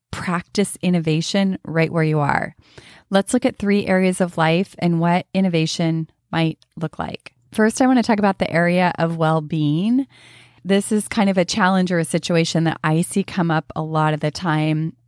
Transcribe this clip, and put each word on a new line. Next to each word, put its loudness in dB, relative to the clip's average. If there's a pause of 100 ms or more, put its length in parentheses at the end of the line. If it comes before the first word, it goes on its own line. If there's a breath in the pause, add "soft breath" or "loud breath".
(120)
practice -4
innovation 0
right -2
where 0
you 0
are. 0 (540 loud breath)
Let's 0
look 2
at -2
three 0
areas 2
of -2
life 0
and 2
what 0
innovation 0 (220)
might -2 (160)
look -8
like. -10 (200)
First, 2
I 4
want 4
to 2
talk 0
about 0
the -4
area 2
of -2
well-being. 0 (580 loud breath)
This 0
is 0
kind 0
of 0
a 4
challenge 0
or 2
a 0
situation 0
that -2
I 2
see -2
come -2
up -2
a -6
lot 0
of -4
the -2
time. -2 (100)